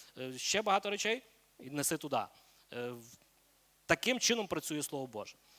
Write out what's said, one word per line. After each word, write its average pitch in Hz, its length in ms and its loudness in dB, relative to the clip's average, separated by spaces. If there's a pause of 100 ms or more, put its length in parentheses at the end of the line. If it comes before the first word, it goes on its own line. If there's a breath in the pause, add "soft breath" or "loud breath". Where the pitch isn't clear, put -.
(180 loud breath)
е, 127 200 -8
ще 196 240 2
багато 202 280 2
речей? 214 340 0 (360)
І 131 100 -14
неси 147 280 0
туди. 139 200 -2 (560 soft breath)
Е, 123 160 -4
в-, 120 280 -12 (680)
таким 220 340 4
чином 220 280 2
працює 151 360 -2
Слово 135 240 -6
Боже. 107 280 -10 (240 loud breath)